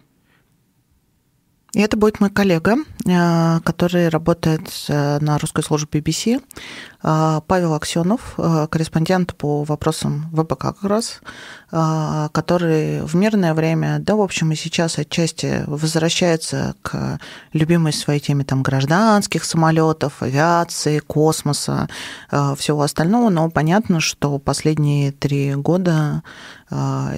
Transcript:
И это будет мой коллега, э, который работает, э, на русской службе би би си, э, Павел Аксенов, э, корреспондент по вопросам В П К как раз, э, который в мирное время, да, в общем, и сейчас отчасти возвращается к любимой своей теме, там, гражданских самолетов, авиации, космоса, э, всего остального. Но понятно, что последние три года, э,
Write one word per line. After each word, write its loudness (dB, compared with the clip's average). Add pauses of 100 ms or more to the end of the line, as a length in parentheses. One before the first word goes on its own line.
(1700)
И 2
это 0
будет 2
мой 4
коллега, 2 (280)
э, 4
который 0
работает, 0 (260)
э, 0
на 0
русской -2
службе -2
би -4
би 0
си, 0 (640)
э, 2
Павел 2
Аксенов, -2
э, 2
корреспондент 0
по -2
вопросам -2
В 0
П -4
К -6 (140)
как -10
раз, -2 (500)
э, -2
который 0
в -2
мирное 2
время, 0
да, 0
в 2
общем, 0
и 0
сейчас -2
отчасти -2
возвращается 0
к -6 (340)
любимой 2
своей -2
теме, 0
там, 0
гражданских 2
самолетов, 2
авиации, 2
космоса, 0 (420)
э, 0
всего 0
остального. 2
Но 2
понятно, 2
что -2
последние 0
три 0
года, 0 (480)
э, -4